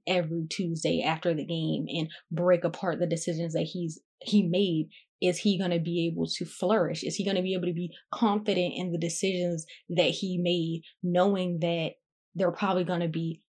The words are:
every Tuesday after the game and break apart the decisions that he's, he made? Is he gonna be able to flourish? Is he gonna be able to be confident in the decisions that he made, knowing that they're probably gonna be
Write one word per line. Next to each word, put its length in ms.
every 420
Tuesday 540
after 320
the 100
game 440
and 200
break 320
apart 380
the 80
decisions 460
that 100
he's, 360
he 240
made? 460
Is 180
he 200
gonna 220
be 260
able 220
to 160
flourish? 580
Is 140
he 80
gonna 180
be 120
able 120
to 60
be 200
confident 640
in 160
the 60
decisions 680
that 220
he 280
made, 460
knowing 560
that 360
they're 180
probably 320
gonna 240
be 340